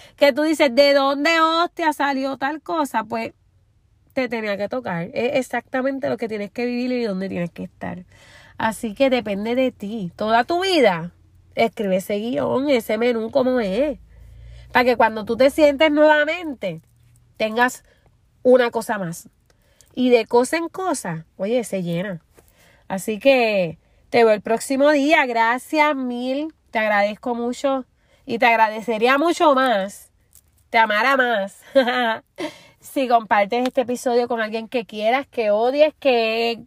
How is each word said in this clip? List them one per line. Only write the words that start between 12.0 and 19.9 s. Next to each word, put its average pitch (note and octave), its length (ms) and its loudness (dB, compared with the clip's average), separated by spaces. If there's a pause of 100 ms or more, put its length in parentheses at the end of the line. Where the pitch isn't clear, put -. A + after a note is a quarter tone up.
guión, C4 500 -2
ese A3+ 280 0
menú A3+ 320 -2
como B3+ 300 0
es. A3+ 400 -2 (720)
Para B3 140 2
que B3 120 2
cuando A3 280 0
tú A3+ 120 -4
te C4 140 4
sientes D4 400 4
nuevamente, D4+ 920 2 (560)
tengas A3+ 460 0 (580)
una B3 300 6
cosa A3+ 260 -4
más. E3+ 320 -10 (640)